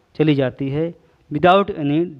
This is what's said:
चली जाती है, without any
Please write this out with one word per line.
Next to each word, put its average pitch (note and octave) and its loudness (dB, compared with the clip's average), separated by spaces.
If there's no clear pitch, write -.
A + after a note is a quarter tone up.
चली D#3 2
जाती C3+ -4
है, D#3+ -6
without F#3 2
any D3+ -2